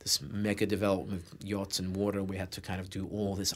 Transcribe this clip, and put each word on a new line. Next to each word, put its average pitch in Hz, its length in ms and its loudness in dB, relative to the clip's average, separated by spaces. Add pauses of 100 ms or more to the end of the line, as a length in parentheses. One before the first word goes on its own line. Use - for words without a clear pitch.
this - 200 2
mega 104 460 2
development 98 560 2
of - 260 -14
yachts 98 300 -2
and 92 160 -2
water. 101 300 2
We 95 120 -2
had 92 140 -4
to - 100 -8
kind 92 200 -4
of 92 100 -6
do 95 220 -4
all 196 240 0
this - 200 0